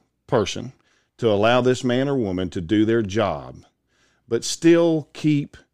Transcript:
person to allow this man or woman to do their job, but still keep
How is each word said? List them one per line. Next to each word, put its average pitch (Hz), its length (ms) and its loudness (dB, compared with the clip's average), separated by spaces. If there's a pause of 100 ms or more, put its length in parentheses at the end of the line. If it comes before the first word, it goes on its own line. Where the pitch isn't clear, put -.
(260)
person 113 460 -2 (460)
to 120 100 0
allow 110 320 4
this 123 220 0
man 127 260 -2
or 143 80 -2
woman 95 340 -4
to 101 100 -8
do 107 240 2
their 113 180 2
job, 92 640 -6 (640)
but 117 160 -4
still 165 680 2
keep 151 440 -2 (180)